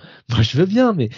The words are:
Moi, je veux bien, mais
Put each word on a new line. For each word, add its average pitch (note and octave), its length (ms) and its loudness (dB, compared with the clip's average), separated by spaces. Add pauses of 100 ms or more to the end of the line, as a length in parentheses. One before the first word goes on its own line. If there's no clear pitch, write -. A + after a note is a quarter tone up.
(300)
Moi, A2+ 120 0
je A#2 160 -2
veux F3+ 80 2
bien, A#3 260 2
mais C3 260 -2